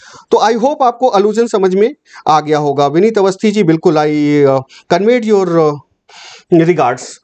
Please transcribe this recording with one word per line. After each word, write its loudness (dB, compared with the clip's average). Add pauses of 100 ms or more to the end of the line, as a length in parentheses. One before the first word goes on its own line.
(300)
तो 2
I 0
hope -2
आपको -2
अलूजन 0
समझ -2
में 0 (340)
आ 2
गया -2
होगा। -2
विनीत 0
अवस्थी 0
जी, 0
बिल्कुल, 0
I, 0 (400)
uh, 0 (300)
conveyed 0
your, 0
uh, 2 (840)
regards 0 (200)